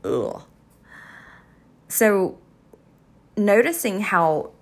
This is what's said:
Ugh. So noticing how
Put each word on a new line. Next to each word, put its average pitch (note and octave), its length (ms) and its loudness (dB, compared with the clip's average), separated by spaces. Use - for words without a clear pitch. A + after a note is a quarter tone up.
Ugh. B2 400 -6
So G3+ 520 0
noticing G#3 640 2
how E3 500 0